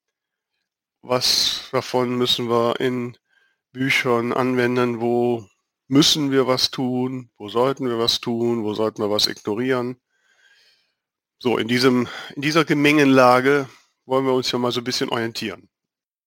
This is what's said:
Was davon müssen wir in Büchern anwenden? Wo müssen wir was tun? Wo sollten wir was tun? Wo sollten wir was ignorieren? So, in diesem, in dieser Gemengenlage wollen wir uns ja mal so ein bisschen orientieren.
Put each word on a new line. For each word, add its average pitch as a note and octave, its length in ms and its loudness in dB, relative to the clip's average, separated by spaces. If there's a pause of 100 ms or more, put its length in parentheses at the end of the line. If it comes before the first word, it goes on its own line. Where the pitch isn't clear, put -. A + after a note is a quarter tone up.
(1000)
Was - 680 -2
davon B2 460 -2
müssen B2 320 0
wir A#2 300 2
in B2 380 -4 (540)
Büchern B2+ 640 0
anwenden? B2 680 0
Wo A#2+ 460 -2 (400)
müssen C#3+ 440 2
wir C3 160 2
was B2+ 240 0
tun? B2+ 680 -6
Wo G#2 120 -14
sollten B2+ 380 0
wir A#2 120 -2
was A#2 220 0
tun? A#2 420 -2
Wo G#2 100 -2
sollten A2 280 -2
wir G#2 100 -2
was G#2+ 160 0
ignorieren? B2 760 -4 (1400)
So, A#2 180 0
in G#2+ 100 -2
diesem, B2 400 2 (280)
in C#3+ 60 -10
dieser D3+ 240 2
Gemengenlage C#3 1040 4 (360)
wollen C3 200 0
wir C3 80 0
uns B2+ 180 -2
ja B2 80 -2
mal B2 120 -2
so A#2+ 100 -4
ein A#2 40 -10
bisschen B2 240 -4
orientieren. A2+ 600 -8 (580)